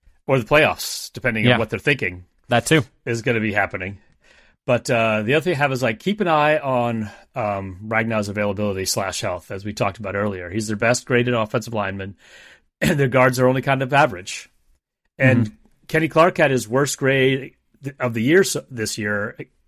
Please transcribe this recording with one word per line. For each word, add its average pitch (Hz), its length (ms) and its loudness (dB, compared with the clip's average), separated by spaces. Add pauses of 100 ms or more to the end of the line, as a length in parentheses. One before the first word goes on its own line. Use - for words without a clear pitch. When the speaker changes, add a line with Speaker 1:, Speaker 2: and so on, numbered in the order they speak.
(280)
Speaker 1:
Or 135 100 4
the 113 80 0
playoffs, - 680 0
depending 110 320 -2
Speaker 2:
Yeah. 123 80 6
Speaker 1:
on 117 60 2
what 110 100 -2
they're 104 100 -6
thinking 95 460 -2 (240)
Speaker 2:
That 120 160 2
too. 160 180 4 (220)
Speaker 1:
is 117 160 -4
gonna 113 180 0
be 107 140 -2
happening. 98 460 -4 (640)
But, 120 240 0
uh, 113 340 2
the 120 120 0
other 156 100 2
thing 180 80 2
I 139 60 -2
have 143 120 2
is, 127 100 -4
like, 110 180 -2
keep 208 200 -4
an 196 80 -2
eye 151 300 4
on, 120 520 -2 (260)
um, 98 480 -4
Ragnar's 110 440 -2
availability 101 560 -2
slash 95 380 -4
health, 92 280 -6
as 98 140 -10
we 104 80 -8
talked 101 260 -4
about 101 200 -8
earlier. 98 320 -4
He's 104 180 -6
their 110 80 -4
best 117 300 0
graded 123 280 2
offensive 113 400 -4
lineman, 98 440 -6 (320)
<clears throat> - 320 -20
and 160 180 2
their 135 80 2
guards 127 320 4
are 127 80 6
only 131 140 2
kind 135 200 0
of 131 120 -4
average. 123 560 0 (680)
And 127 280 4
Speaker 2:
Mm-hmm. 107 80 -8 (340)
Speaker 1:
Kenny 160 220 0
Clark 170 280 4
had 151 140 4
his 120 160 -2
worst 135 300 0
grade 135 560 0 (280)
th-, 139 160 -10
of 123 160 -2
the 110 80 -2
year 165 220 6
so, 147 260 -4
this 110 280 -6
year 104 400 -4 (300)